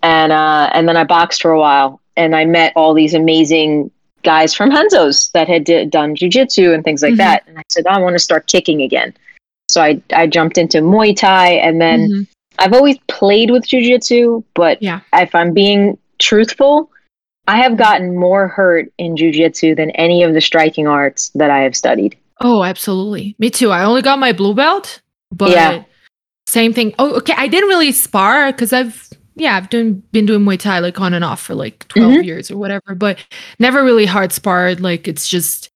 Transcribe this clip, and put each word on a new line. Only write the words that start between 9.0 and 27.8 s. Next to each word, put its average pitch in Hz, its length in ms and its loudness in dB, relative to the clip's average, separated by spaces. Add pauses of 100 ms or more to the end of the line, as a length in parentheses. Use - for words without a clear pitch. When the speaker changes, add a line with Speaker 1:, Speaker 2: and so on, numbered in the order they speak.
Speaker 1:
So 170 120 0
I, 151 200 0 (120)
I 165 140 2
jumped 160 300 0
into 214 220 0
Muay 202 360 2
Thai, 190 380 2
and 165 280 0
then 165 180 2 (100)
Speaker 2:
Mm-hmm. 202 120 -4 (380)
Speaker 1:
I've 190 140 2
always 277 240 4 (100)
played 208 420 0
with 240 160 2
jujitsu, 240 760 0 (100)
but 170 300 0
Speaker 2:
Yeah. 185 160 -6 (140)
Speaker 1:
if 175 200 0
I'm 170 200 2
being 202 440 2 (220)
truthful, 277 720 0 (560)
I 208 100 0
have 247 180 2
gotten 185 400 0
more 185 320 0
hurt 180 520 0
in 170 160 -6
jujitsu 160 600 0
than 131 160 -4
any 170 300 0
of 165 140 2
the 156 60 2
striking 156 440 0
arts 143 480 -2
that 147 160 0
I 139 120 2
have 131 140 -2
studied. 110 400 -2 (280)
Speaker 2:
Oh, 233 200 2
absolutely. 190 760 -6
Me 226 100 0
too. 226 220 0
I 180 140 0
only 240 160 0
got 269 180 0
my 254 140 0
blue 196 200 -2
belt, 320 480 -2 (300)
but 185 200 0
Speaker 1:
Yeah. 170 320 2 (640)
Speaker 2:
same 226 260 0
thing. 220 260 -4
Oh, 285 180 0
okay. 269 200 -4
I 269 100 -4
didn't 392 220 0
really 330 220 0